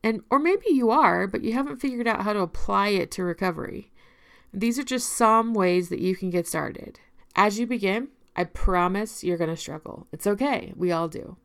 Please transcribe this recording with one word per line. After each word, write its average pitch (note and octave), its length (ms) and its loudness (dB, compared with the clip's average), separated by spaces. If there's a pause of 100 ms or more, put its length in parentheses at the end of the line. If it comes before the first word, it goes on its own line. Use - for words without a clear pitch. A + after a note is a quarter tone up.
And, A3 280 0
or C4+ 80 4
maybe F4+ 300 2
you B3+ 220 4
are, G3 360 4
but G3 160 -2
you A3+ 120 -2
haven't C4+ 260 -4
figured B3 260 -2
out A3+ 160 0
how G#3 120 0
to G3+ 60 0
apply G3 480 0
it G3 240 0
to F#3 120 -4
recovery. F3+ 680 -4 (640)
These A#3 260 0
are C#4+ 60 -4
just B3+ 240 -2
some A3+ 460 4
ways F3+ 340 2
that - 120 -6
you F#3 140 0
can F#3 140 -6
get F3 180 -2
started. - 540 -8 (340)
As G#3 240 2
you A#3 80 -2
begin, A3+ 420 -2 (280)
I F3+ 80 0
promise F#3 800 0
you're F3 140 0
gonna E3 180 -2
struggle. - 560 -12
It's - 140 -6
okay. A3+ 500 0
We F3+ 160 0
all E3 160 0
do. - 360 -12